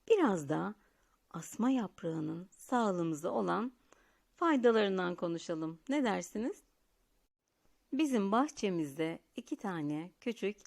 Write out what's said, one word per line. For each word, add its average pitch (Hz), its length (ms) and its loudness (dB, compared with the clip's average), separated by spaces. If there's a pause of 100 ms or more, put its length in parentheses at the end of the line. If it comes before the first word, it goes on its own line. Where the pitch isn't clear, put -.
Biraz 202 400 4
da 170 260 -2 (540)
asma - 400 -4
yaprağının 170 840 -4
sağlığımıza 175 800 -2
olan 202 400 0 (640)
faydalarından 220 800 4
konuşalım. 165 640 -4 (100)
Ne 277 140 2
dersiniz? 214 600 -2 (1300)
Bizim 254 380 2
bahçemizde 170 880 -2 (160)
iki 262 200 -10
tane 160 640 -6
küçük 208 480 -4